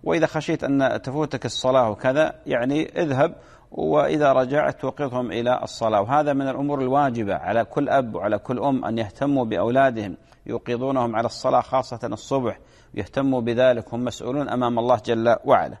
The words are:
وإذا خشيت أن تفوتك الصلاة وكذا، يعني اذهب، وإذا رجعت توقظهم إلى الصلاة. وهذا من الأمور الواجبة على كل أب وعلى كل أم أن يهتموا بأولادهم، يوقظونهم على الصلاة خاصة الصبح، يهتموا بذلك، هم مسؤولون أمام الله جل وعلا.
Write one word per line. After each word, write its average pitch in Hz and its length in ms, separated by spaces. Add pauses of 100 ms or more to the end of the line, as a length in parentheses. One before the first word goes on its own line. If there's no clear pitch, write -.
وإذا 160 220
خشيت 156 380
أن 135 380
تفوتك 139 420
الصلاة 127 460
وكذا، 135 440 (120)
يعني 139 560
اذهب، 147 320 (360)
وإذا 147 600
رجعت 131 480
توقظهم 127 520
إلى 117 300
الصلاة. 110 380
وهذا 143 320
من 135 160
الأمور 139 340
الواجبة 127 520
على 101 300
كل 143 240
أب 123 260
وعلى 101 240
كل 123 200
أم 131 260
أن 113 140
يهتموا 131 460
بأولادهم، 110 720 (300)
يوقظونهم 120 680
على 117 100
الصلاة 127 340
خاصة 123 440
الصبح، 117 540 (360)
يهتموا 131 460
بذلك، 117 540
هم 120 100
مسؤولون 123 440
أمام 120 300
الله 120 280
جل 113 380
وعلا. 87 360